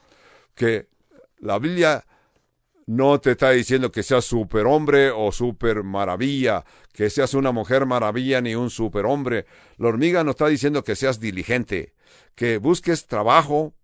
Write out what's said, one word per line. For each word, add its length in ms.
que 320
la 180
Biblia 480
no 340
te 120
está 180
diciendo 400
que 120
seas 220
superhombre 840
o 220
super 500
maravilla, 840
que 180
seas 240
una 180
mujer 320
maravilla 560
ni 140
un 160
superhombre. 760
La 120
hormiga 360
no 60
está 160
diciendo 380
que 120
seas 240
diligente, 720
que 240
busques 480
trabajo, 760